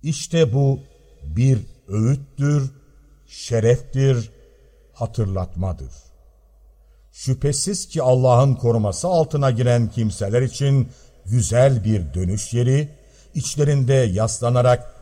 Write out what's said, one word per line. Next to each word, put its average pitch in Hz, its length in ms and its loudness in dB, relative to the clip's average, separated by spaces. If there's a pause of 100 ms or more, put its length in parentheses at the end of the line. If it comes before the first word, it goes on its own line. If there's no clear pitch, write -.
İşte 156 500 -2
bu 139 260 2 (440)
bir 113 360 2 (280)
öğüttür, 139 840 -2 (560)
şereftir, 120 1040 0 (640)
hatırlatmadır. 92 1000 -6 (1200)
Şüphesiz 143 760 -4
ki 160 140 -6
Allah'ın 127 540 4
koruması 113 520 0
altına 151 440 2
giren 120 380 2
kimseler 110 520 -2
için 135 460 0 (380)
güzel 117 580 2
bir 92 300 -2
dönüş 92 400 -4
yeri, 131 360 0 (440)
içlerinde 139 600 0
yaslanarak 120 1080 0